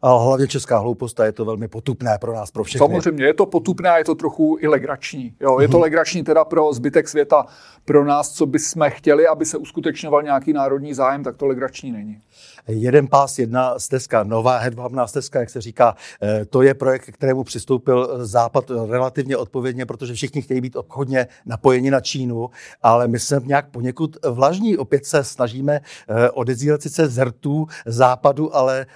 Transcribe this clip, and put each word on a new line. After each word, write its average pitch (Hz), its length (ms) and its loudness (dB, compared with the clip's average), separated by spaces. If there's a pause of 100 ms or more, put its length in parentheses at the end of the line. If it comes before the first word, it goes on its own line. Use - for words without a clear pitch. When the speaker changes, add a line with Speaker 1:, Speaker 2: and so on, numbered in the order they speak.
Speaker 1:
A 127 140 6
hlavně 131 300 2
česká 123 320 -2
hloupost, 117 420 -4
a 113 40 4
je 107 80 0
to 110 120 -6
velmi 110 240 -6
potupné 113 540 -4
pro 117 120 -6
nás, 107 160 -10
pro - 140 -6
všechny. - 140 -8
Speaker 2:
Samozřejmě, 156 460 0
je 151 100 4
to 185 120 2
potupné 175 440 -2
a 170 80 4
je 160 60 0
to 160 100 0
trochu 156 460 0
i 151 80 0
legrační. 135 720 -4
Jo, 131 200 4
je 143 80 6
to 151 80 4
Speaker 1:
Mhm. 170 60 6
Speaker 2:
legrační 160 400 0
teda 160 220 4
pro 156 280 2
zbytek 131 360 0
světa. 143 380 2 (380)
Pro 147 200 4
nás, 143 280 0
co 156 140 0
bychom 143 440 -2
chtěli, 151 360 4
aby 160 180 2
se 151 140 -6
uskutečňoval 147 640 -2
nějaký 143 300 -2
národní 139 420 -2
zájem, 135 300 0
tak 120 120 -8
to 143 100 -4
legrační 131 460 -4
není. 107 280 -12 (480)
Speaker 1:
Jeden 123 400 2
pás, 139 300 2
jedna 123 400 -2
stezka, 120 440 -2
nová 113 360 0
hedvábná 123 480 -4
stezka, 135 340 -6
jak 113 100 -6
se 123 100 -12
říká, 117 340 2 (280)
eh, 107 220 -2
to 127 180 2
je 135 120 8
projekt, 131 300 -2
ke 113 80 -20
kterému 131 320 -2
přistoupil 123 840 -2
Západ 117 440 0 (200)
relativně 127 460 -2
odpovědně, 123 500 -6
protože 120 280 -10
všichni 135 280 -6
chtějí 131 180 -4
být 123 160 -8
obchodně 131 500 -4 (200)
napojeni 127 440 2
na 135 100 2
Čínu, 123 500 -6 (320)
ale 120 260 4
my 117 100 0
jsme 139 260 -2
nějak 139 260 -2
poněkud 127 460 -6 (140)
vlažní. 170 460 0
Opět 139 300 -2
se 143 180 0
snažíme, 135 560 -4 (280)
eh, 117 220 2
odezírat 131 520 -2
sice 156 260 0
z 127 160 0
rtů 143 420 -4 (200)
Západu, 127 720 2
ale 131 400 0